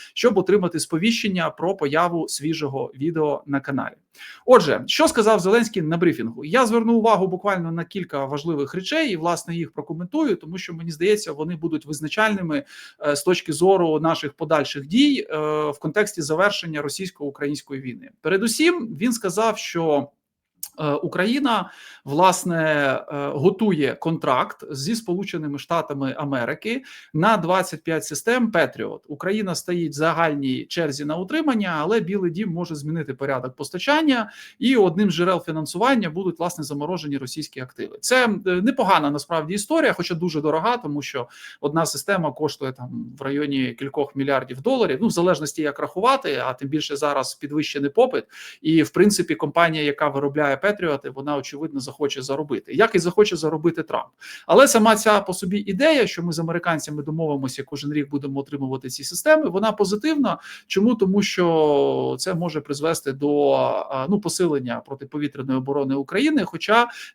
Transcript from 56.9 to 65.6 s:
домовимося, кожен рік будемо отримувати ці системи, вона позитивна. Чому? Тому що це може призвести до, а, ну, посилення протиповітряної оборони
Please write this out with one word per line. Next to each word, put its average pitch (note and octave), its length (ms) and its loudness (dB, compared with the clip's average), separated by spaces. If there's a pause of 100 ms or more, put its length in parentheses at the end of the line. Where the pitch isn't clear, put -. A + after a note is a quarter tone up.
домовимося, D3 600 -4
кожен D3 300 -8
рік C#3+ 160 -2
будемо C#3 300 -4
отримувати C3+ 500 -6
ці C#3 140 -10
системи, D4+ 460 2
вона G3+ 220 2
позитивна. G#3+ 680 0 (300)
Чому? A3+ 280 2
Тому G3 260 2
що C#3+ 1000 2
це F#3 140 -2
може D#3+ 280 -2
призвести D3 520 -2
до, C#3+ 380 2
а, C3 580 0
ну, G3+ 100 2
посилення C#3 640 -2
протиповітряної C#3 720 -6
оборони C3+ 380 -2